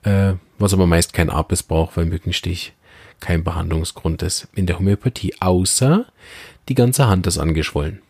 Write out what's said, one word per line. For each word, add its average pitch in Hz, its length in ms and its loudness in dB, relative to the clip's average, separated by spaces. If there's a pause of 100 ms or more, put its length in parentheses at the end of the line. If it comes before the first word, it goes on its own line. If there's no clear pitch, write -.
äh, 98 280 2 (260)
was 104 140 2
aber 95 140 4
meist 85 260 2
kein - 160 0
Apis - 340 -2
braucht, - 360 -2
weil 82 80 0
Mückenstich 87 680 -6 (480)
kein 85 240 -2
Behandlungsgrund 82 800 -4
ist - 320 -6
in 95 100 -2
der 87 140 -2
Homöopathie, 98 640 0
außer 95 680 2 (640)
die 131 40 0
ganze 127 320 2
Hand 95 200 2
ist 85 100 -2
angeschwollen. 78 720 -2